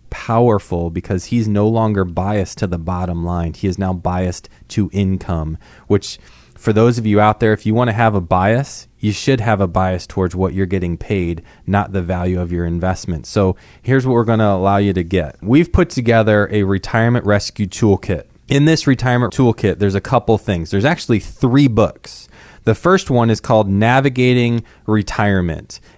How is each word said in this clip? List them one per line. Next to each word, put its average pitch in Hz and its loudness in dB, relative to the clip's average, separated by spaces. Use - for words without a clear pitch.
powerful 107 0
because 90 -6
he's 117 -2
no 104 2
longer 110 0
biased 92 -4
to 107 -4
the 90 -4
bottom 87 -4
line. 85 -4
He - -6
is 92 -4
now 92 -2
biased 90 -4
to 98 -2
income, 90 -4
which - -2
for - -2
those 113 4
of 113 -4
you 104 4
out 107 2
there, 110 2
if - -4
you 107 0
wanna 120 0
have 113 2
a 101 0
bias, 95 0
you 104 0
should 135 0
have 104 0
a 95 0
bias 92 -2
towards 90 -2
what 92 -2
you're 95 -2
getting 90 -2
paid, 85 -4
not 98 -2
the 98 -2
value 90 -2
of 87 -6
your 87 -2
investment. 85 -4
So 95 0
here's 127 2
what 131 2
we're 117 2
gonna 110 2
allow 98 2
you 101 2
to 90 0
get. 82 -4
We've 135 2
put 175 2
together 110 2
a 104 2
retirement 113 0
rescue 101 0
toolkit. 98 0
In 143 4
this 160 2
retirement 123 0
toolkit, 110 2
there's 98 0
a 98 -2
couple 117 0
things. 85 -4
There's 98 0
actually 131 0
three 135 0
books. - -2
The - 2
first 185 0
one 120 2
is 110 0
called 110 2
Navigating 123 2
Retirement. 98 0